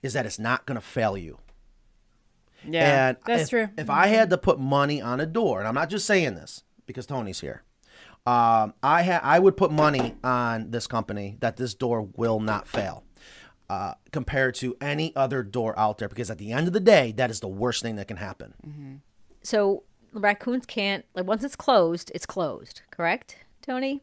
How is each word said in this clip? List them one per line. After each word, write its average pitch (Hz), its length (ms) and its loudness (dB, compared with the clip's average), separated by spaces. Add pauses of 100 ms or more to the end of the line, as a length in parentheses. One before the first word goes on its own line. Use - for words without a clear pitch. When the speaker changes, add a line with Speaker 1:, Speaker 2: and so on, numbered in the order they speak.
Speaker 1:
is 123 120 -6
that 123 120 -2
it's - 140 -10
not 117 260 0
gonna 123 140 -6
fail 107 360 -2
you. 82 220 -14 (1300)
Speaker 2:
Yeah, 147 400 4
Speaker 1:
And 127 160 -2
Speaker 2:
that's 233 200 0
Speaker 1:
if, - 60 -6
Speaker 2:
true. 226 260 0
Speaker 1:
if 156 140 -8
I 165 180 4
had 220 220 4
to 180 80 2
put 165 200 2
money 139 420 0
on 123 200 -4
a 160 60 -2
door, 160 340 0
and 107 80 -2
I'm 113 60 -2
not 151 160 -2
just 202 160 -4
saying 170 280 2
this 78 300 -16 (220)
because 127 200 -12
Tony's 113 340 -6
here, 60 220 -10 (640)
um, 117 560 4
I 156 220 4
ha-, 180 180 2
I 151 160 4
would 190 180 6
put 175 140 2
money 147 540 2
on 120 460 0
this 117 160 -6
company 104 540 -6
that 113 160 -2
this 120 180 -6
door 117 280 -2 (140)
will 113 240 0
not 107 260 -2
fail, 95 380 -6 (680)
uh, 98 240 -6 (180)
compared 131 440 0
to 127 240 -6
any 147 360 -4
other 135 260 0
door 110 360 -4
out 107 200 0
there, 104 100 -6
because 113 220 -8
at 110 80 -8
the 104 140 -10
end 147 140 0
of 175 60 -2
the 202 80 2
day, 170 360 8
that 120 140 0
is 110 100 -8
the 104 80 -8
worst 107 340 -2
thing 113 140 -6
that 98 120 -8
can 101 80 -10
happen. 101 380 -12 (120)
Speaker 2:
Mm-hmm. 147 280 -16 (480)
Speaker 3:
So 202 420 0 (280)
raccoons 214 540 -2
can't, 196 380 -4 (100)
like, 185 120 -4
once 214 180 -2
it's 277 120 -6
closed, 175 580 2
it's - 120 -8
closed, - 640 -8
correct, 175 480 -4 (240)
Tony? 269 400 -6